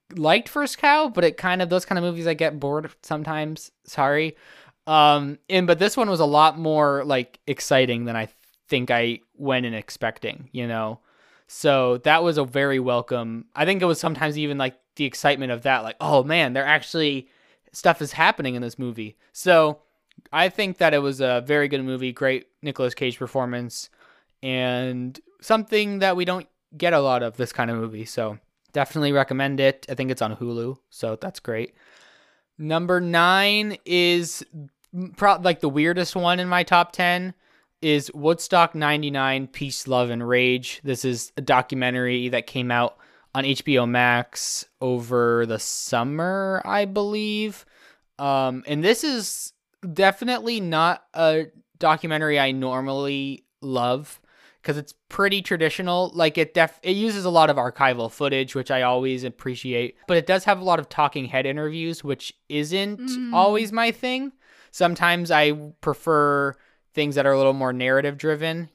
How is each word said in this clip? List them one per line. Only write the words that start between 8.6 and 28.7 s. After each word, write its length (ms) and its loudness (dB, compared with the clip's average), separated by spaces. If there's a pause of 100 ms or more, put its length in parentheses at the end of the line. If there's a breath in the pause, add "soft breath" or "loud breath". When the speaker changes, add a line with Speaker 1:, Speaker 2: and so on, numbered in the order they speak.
Speaker 1:
think 220 0
I 280 0 (160)
went 300 -2
in 80 -4
expecting, 800 -8
you 160 -8
know? 320 -6 (480 soft breath)
So 520 2
that 240 4
was 140 0
a 80 0
very 340 0
welcome, 680 -4 (100)
I 100 0
think 160 2
it 40 2
was 140 2
sometimes 380 -4
even, 220 -4
like, 180 -4 (180)
the 100 -2
excitement 460 0
of 120 -6
that, 200 2
like, 160 -8
"Oh 240 4
man, 300 2
they're 120 -2
actually, 600 0 (440 soft breath)
stuff 300 2
is 100 -6
happening 440 0
in 60 -6
this 160 -10
movie." 400 -10 (160)
So 460 4 (520)
I 180 2
think 280 -4
that 160 4
it 60 4
was 220 -2
a 260 0
very 200 2
good 160 -2
movie, 280 -6
great 360 -2 (140)
Nicolas 320 -4
Cage 240 -4
performance, 720 -6 (540 soft breath)
and 760 -4 (220)
something 580 0
that 160 2
we 100 0
don't 220 -4 (300)
get 160 2
a 60 6
lot 240 2
of 140 -6
this 160 -4
kind 180 -4
of 60 -4
movie. 280 -8
So 320 -6 (360)